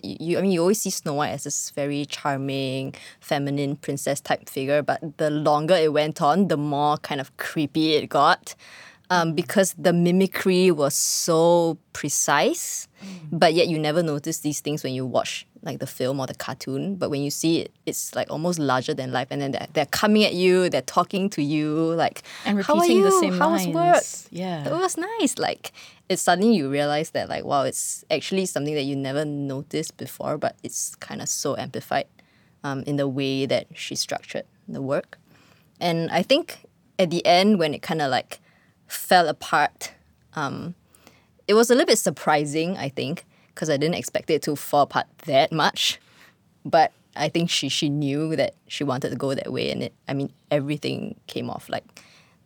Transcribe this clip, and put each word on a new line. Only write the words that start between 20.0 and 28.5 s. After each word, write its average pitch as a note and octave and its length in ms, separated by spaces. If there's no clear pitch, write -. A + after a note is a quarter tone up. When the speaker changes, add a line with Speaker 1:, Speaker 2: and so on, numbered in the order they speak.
Speaker 1:
at - 80
you, F3+ 380
they're C#3+ 100
talking F#3 480
to D3+ 140
you, D3+ 520
like, - 280
Speaker 2:
And G3+ 160
Speaker 1:
"How C#4+ 100
are D#4+ 80
Speaker 2:
repeating F4 220
the G4 80
Speaker 1:
you? F#4+ 100
Speaker 2:
same F#3 180
Speaker 1:
How D#4+ 140
was - 140
Speaker 2:
lines. C#4+ 80
Speaker 1:
work?" F4 280
Speaker 2:
Yeah. F3 340
Speaker 1:
It - 60
was F4+ 240
nice. G4 400
Like, - 360
it's F#3 140
suddenly G3 340
you C3+ 140
realize D3 400
that, A2+ 180
like, - 160
wow, C#3 200
it's - 460
actually F#3 360
something D3 280